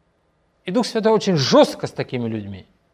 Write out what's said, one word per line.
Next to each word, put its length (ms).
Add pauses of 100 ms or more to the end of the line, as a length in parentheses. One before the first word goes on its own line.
(640)
И 80
Дух 140
Святой 260
очень 260
жестко 500
с 40
такими 360
людьми. 380 (280)